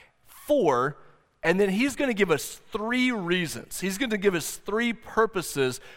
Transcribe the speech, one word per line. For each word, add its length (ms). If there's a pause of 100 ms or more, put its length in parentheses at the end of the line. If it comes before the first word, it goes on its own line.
(240)
For, 720 (460)
and 180
then 100
he's 260
gonna 180
give 160
us 300 (120)
three 380
reasons. 720
He's 180
gonna 200
give 160
us 220
three 360
purposes 880 (160)